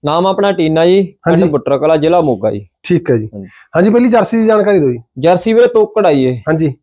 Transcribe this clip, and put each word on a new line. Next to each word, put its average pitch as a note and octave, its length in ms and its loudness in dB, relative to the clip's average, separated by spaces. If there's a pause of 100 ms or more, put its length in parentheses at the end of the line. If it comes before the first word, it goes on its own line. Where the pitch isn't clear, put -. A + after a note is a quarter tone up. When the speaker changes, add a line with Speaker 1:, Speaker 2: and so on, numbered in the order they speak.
Speaker 1:
ਨਾਮ E3 220 -2
ਆਪਣਾ G3 240 -2
ਟੀਨਾ E3 340 0
ਜੀ, F#3 160 2
ਪਿੰਡ - 260 -6
Speaker 2:
ਹਾਂਜੀ। F3 240 2
Speaker 1:
ਬੁੱਟਰ C#3 260 -2
ਕਲਾਂ, D3+ 200 0
ਜ਼ਿਲ੍ਹਾ E3 240 0
ਮੋਗਾ A#2+ 300 -2
ਜੀ। G2+ 160 -10 (160)
Speaker 2:
ਠੀਕ F3 280 -2
ਹੈ A#2+ 60 2
ਜੀ। A2 160 -6
Speaker 1:
ਹਾਂਜੀ। G2 140 -14 (280)
Speaker 2:
ਹਾਂਜੀ, F#3 140 2
ਪਹਿਲੀ A#3+ 200 2
ਜਰਸੀ A#3 280 0
ਦੀ A3 100 0
ਜਾਣਕਾਰੀ G#3 320 2
ਦਿਓ C#3 120 0
ਜੀ। A#2 80 -6 (200)
Speaker 1:
ਜਰਸੀ F3 340 0
ਵੀਰੇ A#3+ 140 4
ਤੋਕੜ G#3+ 400 0
ਆ D#3 60 2
ਜੀ C3+ 100 2
ਇਹ। B2+ 140 -2
Speaker 2:
ਹਾਂਜੀ। D#3 460 -2